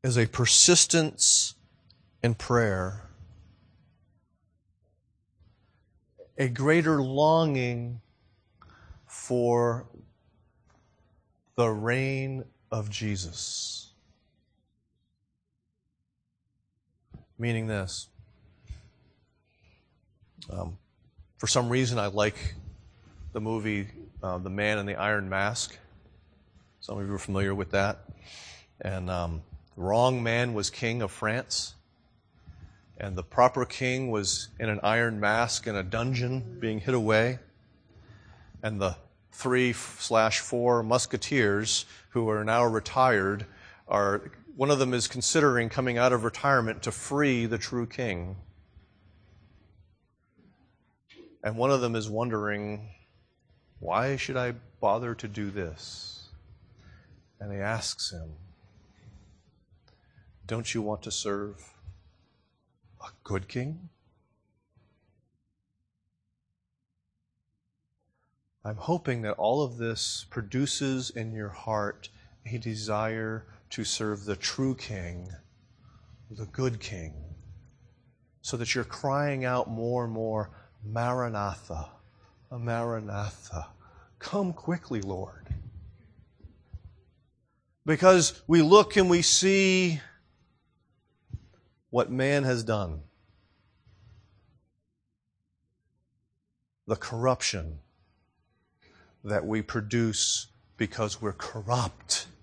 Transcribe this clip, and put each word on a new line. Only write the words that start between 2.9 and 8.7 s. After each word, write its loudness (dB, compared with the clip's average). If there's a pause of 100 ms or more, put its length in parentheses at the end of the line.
a 0
greater 4
longing 2 (1040)